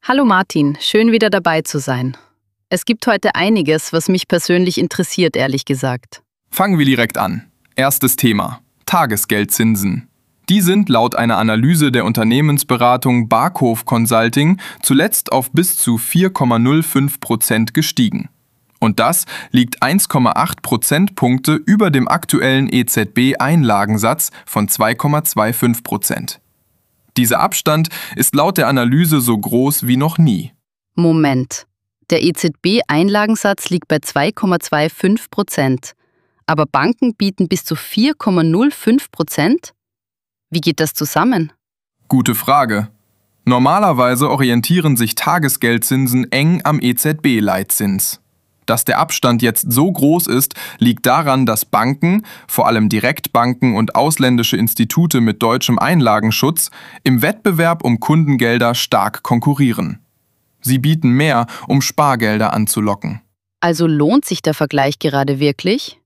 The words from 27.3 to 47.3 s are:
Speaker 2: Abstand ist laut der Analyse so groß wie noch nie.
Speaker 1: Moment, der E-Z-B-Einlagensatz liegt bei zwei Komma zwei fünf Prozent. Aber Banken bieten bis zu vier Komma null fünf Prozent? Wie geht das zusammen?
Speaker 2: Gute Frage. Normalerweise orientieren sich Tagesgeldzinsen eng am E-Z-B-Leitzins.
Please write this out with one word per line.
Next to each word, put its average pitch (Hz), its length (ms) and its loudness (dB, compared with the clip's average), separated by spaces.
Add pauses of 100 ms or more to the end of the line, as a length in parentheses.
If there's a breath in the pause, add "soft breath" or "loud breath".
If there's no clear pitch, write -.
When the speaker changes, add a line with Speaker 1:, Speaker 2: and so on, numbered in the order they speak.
Speaker 2:
Abstand 160 480 0 (260 loud breath)
ist - 200 -2
laut 160 220 2
der 127 120 2
Analyse 139 500 2
so 120 180 0
groß 120 480 -2
wie 127 120 2
noch 151 200 0
nie. 127 360 0 (420)
Speaker 1:
Moment, 151 720 0 (420)
der 160 140 2
E-Z-B-Einlagensatz 196 1500 0
liegt 175 200 -4
bei 156 100 2
zwei 151 320 -2
Komma 180 300 -2
zwei 156 280 -2
fünf - 400 -2
Prozent. 135 600 -4 (540)
Aber 156 200 0
Banken 220 500 0
bieten 190 340 -2
bis 185 160 -2
zu 160 100 -4
vier 254 380 -2
Komma 180 300 0
null 190 280 2
fünf - 400 -2
Prozent? 170 600 -2 (800)
Wie 160 100 -4
geht 160 180 -2
das 156 140 0
zusammen? 160 580 0 (560)
Speaker 2:
Gute 120 260 2
Frage. 110 540 0 (560)
Normalerweise 127 840 2
orientieren 135 680 2
sich 117 200 -2
Tagesgeldzinsen 127 1160 0
eng 156 320 0
am - 180 0
E-Z-B-Leitzins. 110 1400 -2 (440)